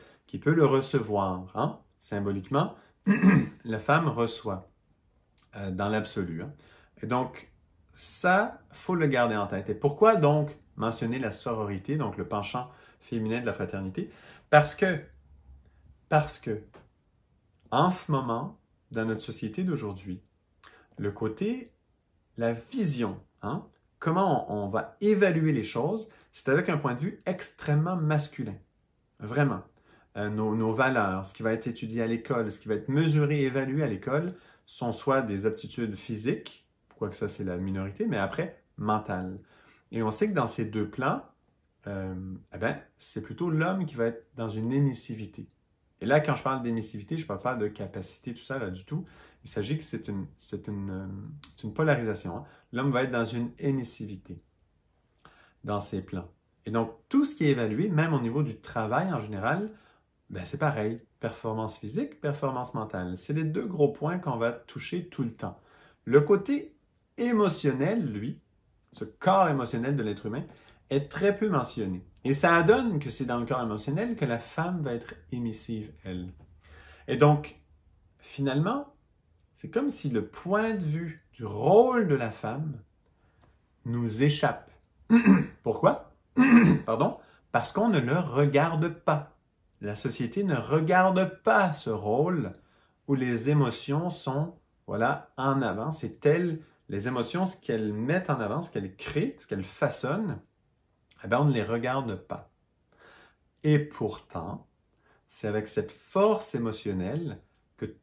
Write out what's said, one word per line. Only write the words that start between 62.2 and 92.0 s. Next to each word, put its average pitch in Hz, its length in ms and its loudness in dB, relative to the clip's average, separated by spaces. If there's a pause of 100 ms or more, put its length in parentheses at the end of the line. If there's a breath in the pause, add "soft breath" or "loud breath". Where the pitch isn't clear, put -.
performance 135 540 -4
mentale. 92 440 -6
C'est - 140 -8
les 160 120 0
deux 165 220 -2
gros 151 220 4
points 170 300 -4
qu'on 139 180 -4
va 117 160 0
toucher - 560 -8
tout - 140 -6
le 113 100 -4
temps. 95 260 -10 (460 soft breath)
Le 127 160 6
côté 202 540 0 (420)
émotionnel, 185 960 2
lui, 110 280 -8 (520)
ce - 120 -12
corps 190 440 4
émotionnel 135 480 0
de 123 60 0
l'être 104 240 -4
humain, 113 180 -6 (460 loud breath)
est 143 200 0
très 196 260 0
peu 214 120 2
mentionné. 107 560 -2 (200)
Et 135 100 2
ça 170 280 4
donne 220 360 4
que 123 120 -6
c'est 131 140 -6
dans 123 140 -2
le 117 80 -4
corps 127 160 -2
émotionnel 147 540 -2
que - 80 -4
la 120 140 0
femme 170 440 -4
va 127 120 -4
être - 200 -8 (180)
émissive, 113 600 -6 (120)
elle. 92 280 -8 (760 loud breath)
Et 123 80 0
donc, 147 440 6 (580)
finalement, 151 760 -2 (640)
c'est - 140 -14
comme 277 200 0
si - 200 -4
le 113 160 0
point 214 480 -2
de 190 100 -4
vue 160 480 -4
du 120 120 -12
rôle 190 640 6
de 147 60 4
la 117 160 0
femme 131 480 -6 (1080 soft breath)
nous 117 380 -2
échappe. - 480 2 (420)
<clears throat> 220 500 6
Pourquoi ? - 500 0 (240)
<clears throat> 240 500 8
Pardon ? 117 320 2 (320 loud breath)
Parce - 220 0
qu'on 220 160 2
ne 175 120 4
le 131 180 2
regarde 147 680 2
pas. - 480 -2 (440)
La 104 160 -6
société 123 480 -2
ne 165 120 0
regarde 180 880 2
pas 208 300 4
ce - 180 -6
rôle 113 640 0 (560 soft breath)